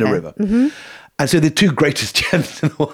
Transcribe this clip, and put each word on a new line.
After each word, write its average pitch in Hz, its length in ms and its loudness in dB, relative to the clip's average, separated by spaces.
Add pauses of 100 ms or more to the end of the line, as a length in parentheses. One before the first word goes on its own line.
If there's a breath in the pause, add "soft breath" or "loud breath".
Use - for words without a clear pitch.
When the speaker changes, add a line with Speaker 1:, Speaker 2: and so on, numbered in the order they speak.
Speaker 1:
a 104 80 2
Speaker 2:
river. - 20 0
Speaker 1:
river. 165 260 -4
Speaker 2:
Mm-hmm. 226 280 2 (520 loud breath)
Speaker 1:
And 143 100 0
so 170 100 4
the 156 100 4
two 180 220 2
greatest 135 440 0
<laughs> - 140 -2
gems - 320 -2
in 156 80 2
the - 240 -2